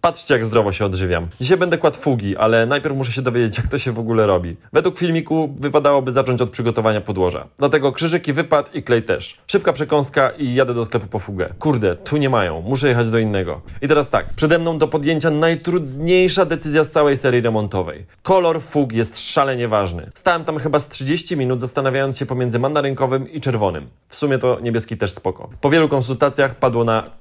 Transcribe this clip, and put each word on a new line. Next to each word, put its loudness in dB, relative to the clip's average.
Patrzcie, 0
jak 2
zdrowo 2
się -2
odżywiam. -2
Dzisiaj 4
będę 0
kładł 2
fugi, -2
ale 4
najpierw -2
muszę -4
się -6
dowiedzieć, 0
jak -2
to -2
się -4
w -6
ogóle 2
robi. 0
Według 2
filmiku -2
wypadałoby 2
zacząć 2
od 0
przygotowania 0
podłoża. -2
Dlatego 2
krzyżyki, -2
wypad 0
i -8
klej 2
też. -4
Szybka 0
przekąska 0
i -4
jadę 2
do -2
sklepu -4
po -4
fugę. -6
Kurde, 0
tu -4
nie 2
mają. 0
Muszę 0
jechać 2
do 2
innego. -2
I -4
teraz 2
tak, -2
przede 2
mną -2
do 2
podjęcia 0
najtrudniejsza 2
decyzja 0
z -2
całej 4
serii 2
remontowej. -2
Kolor 2
fug -2
jest -2
szalenie 0
ważny. -2
Stałem 0
tam -4
chyba 0
z -8
trzydzieści -4
minut, 0
zastanawiając -2
się -4
pomiędzy -2
mandarynkowym -2
i -10
czerwonym. -2
W -20
sumie 0
to 0
niebieski -4
też -2
spoko. -8
Po 2
wielu 4
konsultacjach 0
padło 0
na 0